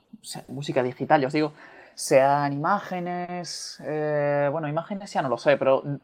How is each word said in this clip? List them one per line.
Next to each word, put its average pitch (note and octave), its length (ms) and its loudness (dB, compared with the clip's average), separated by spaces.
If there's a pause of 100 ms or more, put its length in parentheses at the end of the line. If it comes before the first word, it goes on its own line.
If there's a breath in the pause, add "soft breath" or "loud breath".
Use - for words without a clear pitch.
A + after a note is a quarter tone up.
(220)
sea - 280 -14
música C3+ 340 -2
digital, C#3 360 2
ya C3 60 0
os C#3+ 80 -4
digo, D3+ 200 0 (420 loud breath)
sean C#3+ 580 4
imágenes, F3 1300 -4
eh, D3 680 0
bueno, D#3 160 -4
imágenes F#3+ 440 -6
ya F3+ 120 -2
no C3+ 60 -2
lo A#2 100 0
sé, C#3+ 180 6
pero, C3+ 240 4 (220)